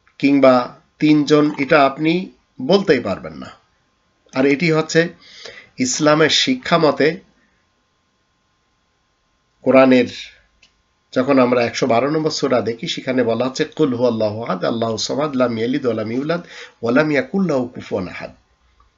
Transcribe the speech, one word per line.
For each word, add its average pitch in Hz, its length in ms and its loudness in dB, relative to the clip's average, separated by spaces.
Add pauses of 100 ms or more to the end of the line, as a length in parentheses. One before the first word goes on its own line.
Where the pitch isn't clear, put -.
(180)
কিংবা 135 640 4 (200)
তিনজন, 151 580 4
এটা 143 280 4
আপনি 160 460 -2 (300)
বলতেই 156 380 2
পারবেন 90 340 -8
না। 65 180 -18 (840)
আর 131 120 0
এটি 143 260 2
হচ্ছে 160 380 0 (680)
ইসলামের 151 520 2
শিক্ষা 135 480 0
মতে 156 440 0 (2500)
কোরআনের, 131 440 6 (1080)
যখন 131 280 2
আমরা 123 260 2
একশো 117 220 -4
বারো 120 220 0
নম্বর 156 220 -2
সূরা 127 300 -2
দেখি, 113 260 -8
সেখানে 127 360 -2
বলা 113 220 -2
হচ্ছে, 131 200 -4
"কুল 143 300 -2
হু 123 120 0
আল্লাহু 110 360 -2
আহাদ, 170 220 -6
আল্লাহু 113 320 -4
সামাদ, 135 380 -6
লাম 123 220 0
ইয়ালিদ 127 280 -4
ওয়া 113 100 -2
লাম 110 160 -6
ইউলাদ, 156 300 -4 (420)
ওয়া 117 100 -2
লাম 151 180 2
ইয়াকুল 151 360 -2
লাহু 131 200 -2
কুফুয়ান 101 400 -8
আহাদ।" - 280 -16 (640)